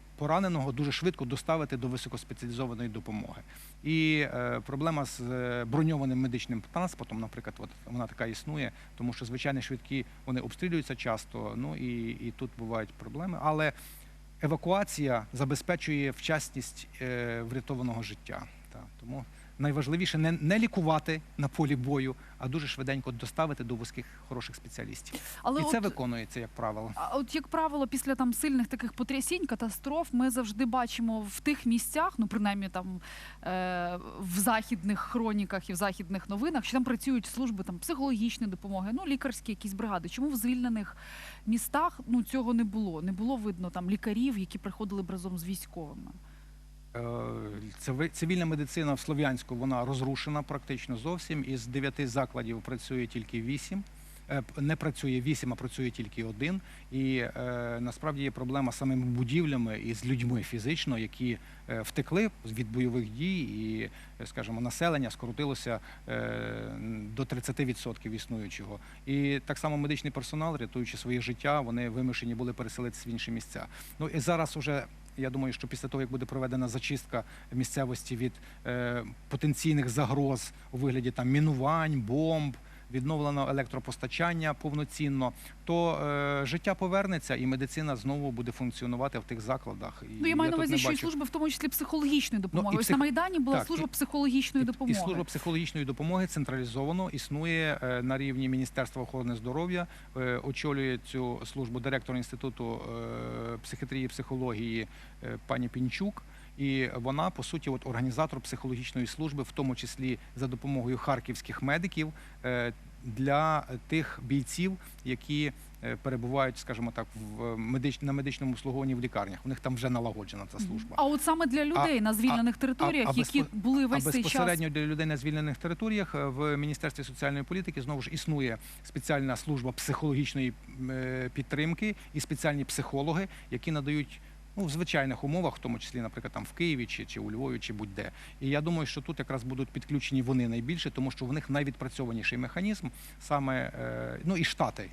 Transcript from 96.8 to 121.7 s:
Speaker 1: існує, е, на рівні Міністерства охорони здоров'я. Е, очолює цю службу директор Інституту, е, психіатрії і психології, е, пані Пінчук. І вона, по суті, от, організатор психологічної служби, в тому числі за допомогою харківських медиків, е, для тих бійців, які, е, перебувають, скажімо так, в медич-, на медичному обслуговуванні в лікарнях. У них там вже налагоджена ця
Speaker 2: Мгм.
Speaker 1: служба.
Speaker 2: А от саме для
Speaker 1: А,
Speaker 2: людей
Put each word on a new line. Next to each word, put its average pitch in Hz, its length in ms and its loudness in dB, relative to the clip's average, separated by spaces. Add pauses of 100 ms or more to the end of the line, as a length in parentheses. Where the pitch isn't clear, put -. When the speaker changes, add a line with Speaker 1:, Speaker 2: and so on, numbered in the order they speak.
Speaker 1:
існує, 160 760 0
е, 123 200 2
на 131 140 2
рівні 135 320 0
Міністерства 131 520 0
охорони 120 340 -2
здоров'я. 165 520 0 (300)
Е, 127 200 2
очолює 135 640 0 (120)
цю 123 340 -2
службу 127 340 -4
директор 131 360 0
Інституту, 120 640 -4 (720)
е, 117 100 -6
психіатрії 131 420 -4
і - 20 0
психології, 117 800 -2 (360)
е, 117 140 -6 (100)
пані 123 200 2
Пінчук. 127 560 -2 (340)
І 135 380 2
вона, 135 340 2
по - 140 -4
суті, 151 260 -4
от, 131 180 -2
організатор 127 540 2
психологічної 127 640 -2
служби, 143 360 -2
в - 80 -8
тому 135 240 0
числі 127 440 -2 (160)
за 131 120 0
допомогою 127 500 0
харківських - 640 -2
медиків, 156 520 2 (320)
е, 120 280 2 (300)
для 139 600 4 (240)
тих 160 360 0
бійців, 143 540 2 (280)
які, 147 460 0 (320)
е, 117 180 -2
перебувають, 127 560 2
скажімо 117 380 -2
так, 113 100 -2 (320)
в 117 200 -2
медич-, 127 480 0
на 139 80 2
медичному 139 400 0
обслуговуванні 131 420 0
в 120 60 0
лікарнях. 101 440 -2
У 131 40 -2
них 131 100 -2
там 131 160 -2
вже 123 140 0
налагоджена 107 600 -2
ця - 60 -10
Speaker 2:
Мгм. 208 100 0
Speaker 1:
служба. 220 320 -6
Speaker 2:
А 311 60 8
от 294 160 4
саме 320 240 4
для 277 160 4
Speaker 1:
А, 294 40 4
Speaker 2:
людей 285 360 4